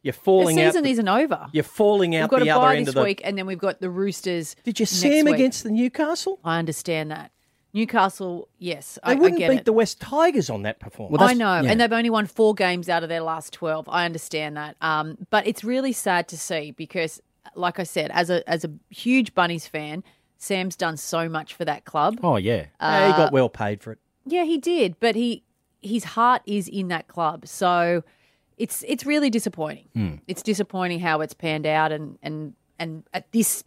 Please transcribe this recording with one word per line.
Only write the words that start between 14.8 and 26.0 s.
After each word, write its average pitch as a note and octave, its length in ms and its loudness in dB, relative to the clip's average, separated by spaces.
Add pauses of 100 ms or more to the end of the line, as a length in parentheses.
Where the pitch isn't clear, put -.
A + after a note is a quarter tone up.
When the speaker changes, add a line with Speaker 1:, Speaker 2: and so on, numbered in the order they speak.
Speaker 2:
Um, D#3 380 -2 (100)
but G#3 180 2
it's - 160 -4
really B3+ 300 -2
sad F3 360 0
to D#3+ 100 -14
see D3+ 320 -6
because, D#3+ 500 -6 (340)
like F3+ 240 -4
I F#3+ 40 -4
said, D#3+ 320 -4
as F3 160 2
a, F3 180 0
as E3 160 -2
a D#3+ 60 -8 (180)
huge B3 460 0
Bunnies E3+ 320 0
fan, D3+ 360 -10 (360)
Sam's F#3 380 -4
done E3 200 -4
so E3 320 -4
much D#3 240 -8
for E3+ 140 -8
that D3 180 -4
club. F3 380 0
Speaker 3:
Oh, D#3 140 2
yeah. F#2+ 300 0 (140)
Speaker 1:
Yeah, F#3+ 280 4
he F#3 40 6
got D#3 160 6
Speaker 2:
Uh, - 40 0
Speaker 1:
well B2+ 180 4
paid G#2 320 -4
for A2+ 100 -12
it. G#2+ 60 -16 (260)
Speaker 2:
Yeah, E4+ 200 0
he D#4+ 120 0
did, C#4 420 0
but A3+ 160 2
he, A#3 280 -2 (400)
his G#3 220 -4